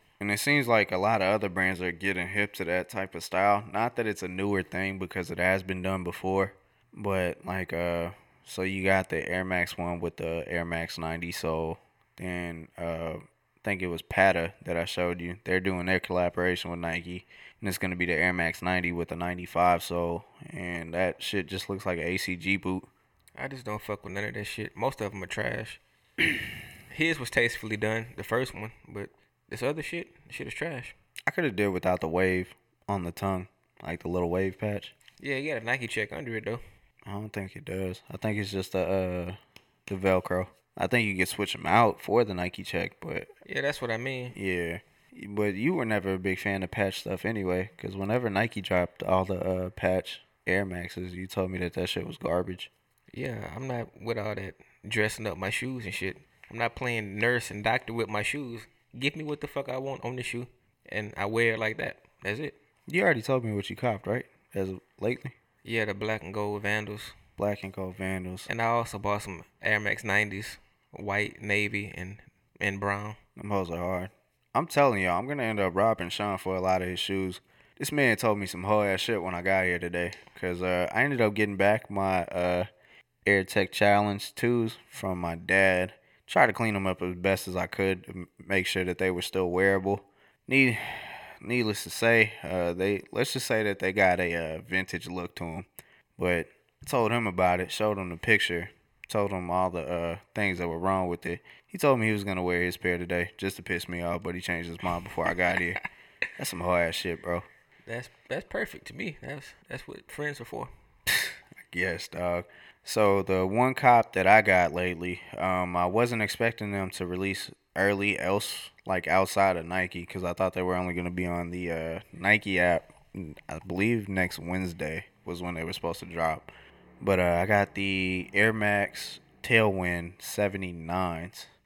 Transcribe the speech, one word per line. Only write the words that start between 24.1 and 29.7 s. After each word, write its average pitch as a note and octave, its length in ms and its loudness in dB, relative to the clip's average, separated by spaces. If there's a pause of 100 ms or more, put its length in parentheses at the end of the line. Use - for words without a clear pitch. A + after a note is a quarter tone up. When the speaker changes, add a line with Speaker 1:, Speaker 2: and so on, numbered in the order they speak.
Speaker 2:
none G2+ 120 -4
of A2+ 80 -6
that G#2 120 -8
shit. - 300 -8
Most C3 260 -2
of G2+ 120 -4
'em F#2+ 100 -8
are F2+ 40 -10
trash. A2+ 520 -4 (580)
<clears throat> - 560 -12
His D#3+ 260 0
was B2 100 -6
tastefully A2 480 0
done, A2 300 -2 (100)
the G2 60 -10
first B2+ 300 -2
one. G#2+ 180 -10 (160)
But G2+ 220 -10 (400)
this - 140 -6
other D3+ 180 -2